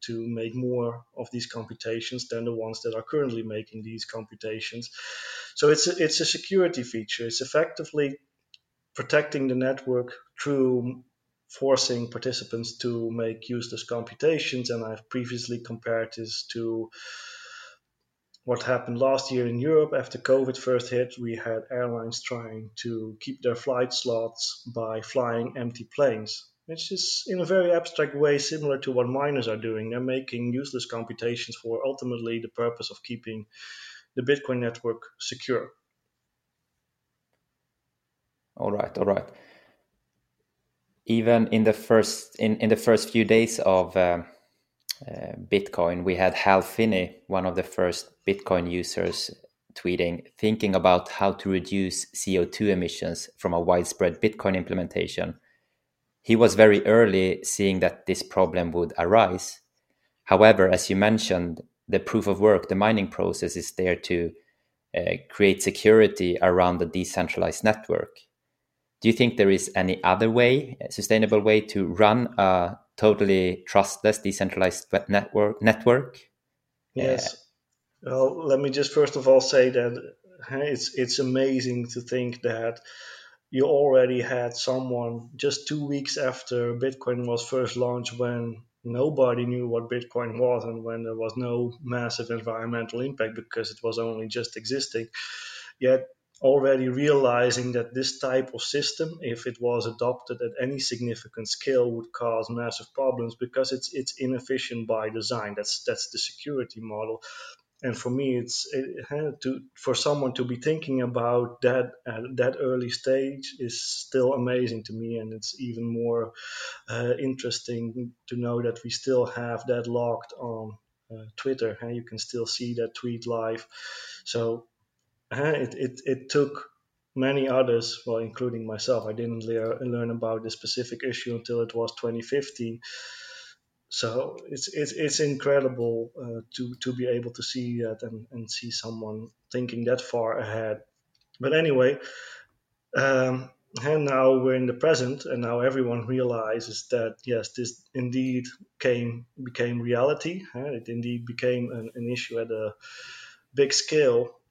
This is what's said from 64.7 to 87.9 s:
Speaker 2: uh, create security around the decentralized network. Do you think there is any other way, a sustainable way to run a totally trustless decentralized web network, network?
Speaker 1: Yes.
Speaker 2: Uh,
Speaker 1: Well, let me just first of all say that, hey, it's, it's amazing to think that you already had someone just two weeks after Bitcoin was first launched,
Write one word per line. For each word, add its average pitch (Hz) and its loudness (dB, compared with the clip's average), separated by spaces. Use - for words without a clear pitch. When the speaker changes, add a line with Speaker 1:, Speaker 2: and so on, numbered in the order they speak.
Speaker 2:
uh, 87 0
create 98 4
security 98 6
around 90 6
the 85 0
decentralized 85 -2
network. - 0
Do 110 4
you 113 8
think 117 4
there 98 6
is 92 2
any 92 0
other 101 4
way, 123 4
a - -10
sustainable 110 4
way 107 6
to 101 -2
run 107 4
a 92 4
totally 98 4
trustless 101 4
decentralized 95 0
web - 0
network, 104 2
network? 120 4
Speaker 1:
Yes. 131 0
Speaker 2:
Uh, - -20
Speaker 1:
Well, 131 0
let 135 4
me 143 0
just 139 0
first 143 4
of 127 -2
all 131 10
say 127 6
that, 120 2
hey, 139 -2
it's, - -6
it's 127 -2
amazing 127 0
to 123 -10
think 123 -6
that 113 -4
you 131 2
already 131 6
had 120 -2
someone 120 -4
just 139 -2
two 151 -4
weeks 139 -4
after 123 -2
Bitcoin 123 -2
was 117 -2
first 123 -2
launched, 123 -2